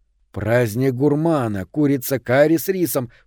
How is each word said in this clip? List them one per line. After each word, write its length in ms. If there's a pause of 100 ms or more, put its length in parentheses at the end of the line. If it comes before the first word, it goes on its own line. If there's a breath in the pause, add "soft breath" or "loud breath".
(320)
«Праздник 640
гурмана, 720
курица 540
карри 380
с 100
рисом, 420 (180 soft breath)